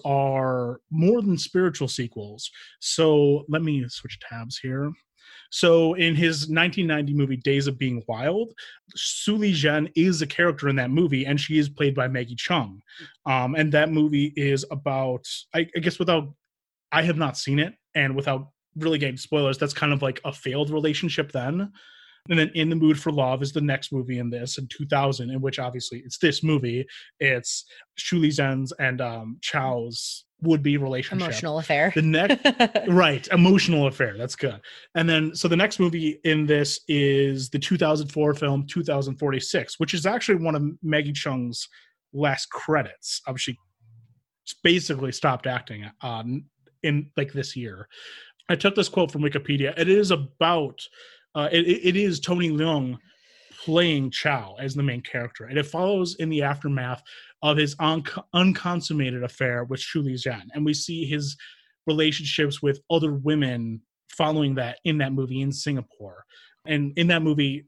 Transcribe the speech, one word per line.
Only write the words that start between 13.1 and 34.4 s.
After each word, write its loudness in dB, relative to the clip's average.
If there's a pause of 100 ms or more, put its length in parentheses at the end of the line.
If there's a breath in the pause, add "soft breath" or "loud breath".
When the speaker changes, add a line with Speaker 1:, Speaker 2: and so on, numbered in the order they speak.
Speaker 1:
Um, 0
and 2
that 4
movie 2
is 0
about, -4 (300)
I, 0
I -4
guess -2
without, 0 (580)
I 4
have 0
not -2
seen 0
it, 0 (200)
and 2
without -2 (280)
really 2
getting -2
spoilers, 0
that's -2
kind 0
of 0
like -2
a -6
failed -4
relationship -2
then. -4 (560 loud breath)
And 2
then 4
In 0
the 0
Mood 4
for -2
Love 0
is -4
the -2
next -2
movie -4
in -4
this, -8
in -8
two -10
thousand, 0
in -4
which -4
obviously -8
it's -14
this 2
movie. 0 (340 loud breath)
It's 0 (300 loud breath)
Shu -2
Li 4
Zhen's 0
and, 0
um, -8
Chao's -4 (180)
would-be 4
relationship. -4
Speaker 2:
Emotional -4
affair. 2
Speaker 1:
The 4
next, 4 (420)
Speaker 2:
<laughs> 0
Speaker 1:
right, 6
emotional 6
affair. -2
That's -8
good. -4 (340 loud breath)